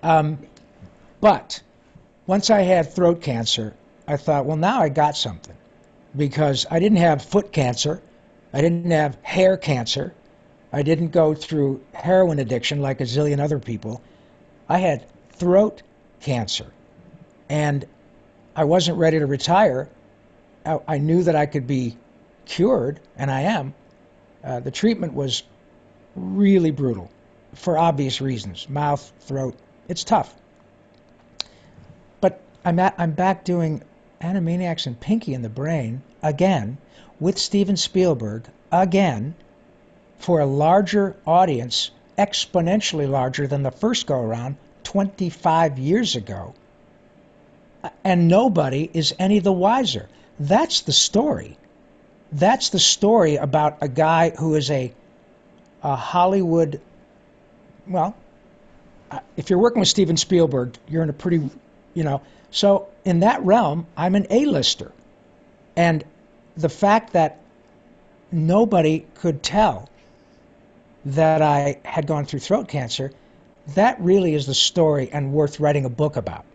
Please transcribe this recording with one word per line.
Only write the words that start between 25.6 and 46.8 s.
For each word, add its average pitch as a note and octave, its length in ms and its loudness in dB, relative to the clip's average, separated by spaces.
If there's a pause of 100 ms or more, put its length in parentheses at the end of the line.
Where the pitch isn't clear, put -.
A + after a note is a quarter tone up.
really F#3+ 540 2
brutal B2 400 -4 (460)
for F3 200 -4
obvious D3 460 0
reasons. G#2+ 480 -8
Mouth, C#3+ 420 -4 (100)
throat, C3+ 340 -8 (320)
it's - 160 -8
tough. - 280 0 (1900)
But F#3+ 200 0 (220)
I'm E3+ 140 0
at, F#3 220 2
I'm E3 140 -2
back F3+ 300 -2
doing E3 380 -2 (400)
Animaniacs E3+ 640 -4
and A#2+ 140 -10
Pinky G#3+ 340 -2
and B2 100 -6
the A2+ 60 -6
Brain C3 540 -4 (180)
again D3 560 0 (420)
with E3+ 200 -2
Steven G3+ 360 0
Spielberg A#2+ 720 -2 (260)
again E3+ 640 2 (840)
for E3 220 2
a C#3+ 40 2
larger F#3 680 2 (100)
audience, D#3 680 0 (260)
exponentially F3 920 -2
larger C3+ 380 -2
than C#3+ 160 -2
the C3 80 -2
first A3+ 340 -4
go-around B2 520 -4 (260)
twenty-five E3 960 0
years E3+ 380 0
ago. F#2+ 360 -12 (1500)